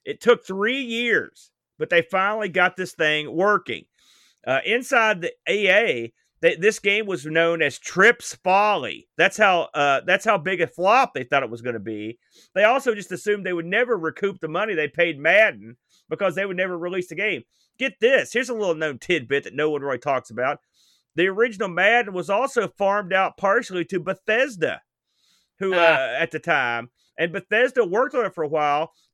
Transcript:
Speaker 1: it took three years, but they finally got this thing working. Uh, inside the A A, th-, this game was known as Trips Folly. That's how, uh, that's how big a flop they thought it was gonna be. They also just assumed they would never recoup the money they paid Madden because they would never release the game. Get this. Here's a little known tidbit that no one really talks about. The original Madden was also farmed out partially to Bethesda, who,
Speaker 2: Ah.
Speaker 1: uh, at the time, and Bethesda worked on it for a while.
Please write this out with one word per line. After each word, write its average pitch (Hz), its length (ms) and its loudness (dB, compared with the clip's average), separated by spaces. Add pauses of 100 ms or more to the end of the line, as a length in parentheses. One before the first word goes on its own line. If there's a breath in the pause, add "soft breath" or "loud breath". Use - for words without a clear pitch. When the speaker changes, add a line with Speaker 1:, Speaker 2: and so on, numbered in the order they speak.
Speaker 1:
it - 160 -8
took 240 240 2
three 214 360 -4
years, 233 680 -4 (260)
but 156 120 -6
they 170 120 4
finally 202 480 -2
got 180 280 0
this 185 160 -8
thing 151 400 -2
working. 180 520 0 (600 soft breath)
Uh, 127 200 0
inside 220 540 0
the 165 140 -6 (140)
A 202 200 0
A, 180 460 2 (280)
th-, 160 180 2
this 202 200 2
game 202 260 0
was 170 200 -6
known 165 360 2
as 143 160 0
Trips - 580 2
Folly. 185 840 0
That's 185 180 4
how, 190 380 4
uh, 143 320 2
that's 190 180 0
how 214 140 2
big 175 240 -4
a 160 60 0
flop 220 460 2
they 127 120 -6
thought 139 180 0
it 113 60 -6
was 113 120 -12
gonna 117 180 -6
be. 107 380 -8 (380 soft breath)
They 190 80 4
also 247 320 2
just 196 160 -12
assumed 202 340 -4
they 185 60 -4
would 170 140 -4
never 226 320 0
recoup 170 420 -4
the 160 80 -8
money 196 260 -4
they 151 140 -2
paid 170 320 -2
Madden 151 560 2 (340)
because 165 260 -2
they 196 100 -4
would 190 100 -6
never 185 220 -2
release 180 320 -6
the 160 60 -14
game. 180 280 -4 (340)
Get - 220 -4
this. 247 320 4
Here's 233 160 -2
a 247 60 -6
little 202 220 -2
known 156 240 -4
tidbit 139 440 0
that 92 100 -14
no 151 160 0
one 143 120 -2
really 139 160 -4
talks 131 320 -2
about. 123 300 -4 (560)
The 170 120 2
original 208 400 0
Madden 196 460 2
was 180 160 -6
also 233 400 0
farmed 196 420 -2
out 190 240 0
partially 190 500 0
to 185 140 -6
Bethesda, 190 800 -2 (800)
who, 190 140 -2
Speaker 2:
Ah. 180 40 0
Speaker 1:
uh, 147 420 2
at 165 120 -2
the 156 80 -8
time, 120 520 -2 (260)
and 165 160 -2
Bethesda 233 500 0
worked 233 320 0
on 240 100 0
it 185 80 -8
for 160 120 -4
a - 20 -6
while. 151 460 0 (200)